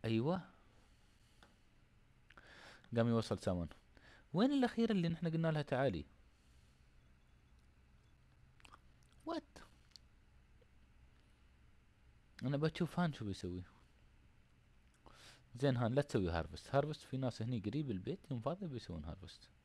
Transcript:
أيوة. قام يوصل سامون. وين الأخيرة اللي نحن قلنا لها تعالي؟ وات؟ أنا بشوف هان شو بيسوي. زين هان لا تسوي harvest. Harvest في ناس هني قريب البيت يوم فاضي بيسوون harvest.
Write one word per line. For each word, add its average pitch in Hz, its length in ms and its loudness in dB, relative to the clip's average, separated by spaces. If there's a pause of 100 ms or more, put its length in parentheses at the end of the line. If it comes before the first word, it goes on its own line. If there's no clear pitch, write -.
أيوة. 123 380 2 (2500)
قام 117 120 6
يوصل 113 300 2
سامون. 90 300 0 (640)
وين 233 200 4
الأخيرة 233 400 2
اللي 175 160 4
نحن 170 200 0
قلنا 160 240 2
لها 151 100 0
تعالي؟ 123 440 0 (3250)
وات؟ 330 320 -6 (2750)
أنا 139 140 2
بشوف 156 440 0
هان 170 120 4
شو 120 120 -8
بيسوي. 90 400 -4 (1900)
زين 131 200 4
هان 120 180 2
لا 139 80 4
تسوي 92 280 2
harvest. 82 440 -4
Harvest 147 260 0
في - 160 -8
ناس 131 260 -2
هني 120 180 -2
قريب 131 300 -2
البيت 107 400 -4
يوم 123 100 -2
فاضي 180 260 -4
بيسوون 90 380 -8
harvest. - 460 -12 (140)